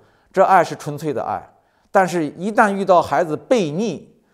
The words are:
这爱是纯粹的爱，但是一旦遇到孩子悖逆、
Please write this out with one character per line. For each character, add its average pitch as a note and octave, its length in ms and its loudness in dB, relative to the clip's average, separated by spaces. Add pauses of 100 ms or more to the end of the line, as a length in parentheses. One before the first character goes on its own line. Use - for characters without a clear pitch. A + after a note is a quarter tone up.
(320)
这 F#3+ 120 2
爱 F3+ 200 6
是 D3+ 120 -8
纯 D3 220 -10
粹 D3 160 -6
的 A2+ 100 -6
爱， F#2+ 180 -6 (480)
但 F#3+ 180 2
是 D#3+ 240 -2
一 F#3+ 200 -8
旦 G#3+ 200 2
遇 G3 140 -4
到 F3 160 6
孩 D3+ 220 0
子 D3+ 120 -6
悖 G3 360 0
逆、 F3 420 -6 (200)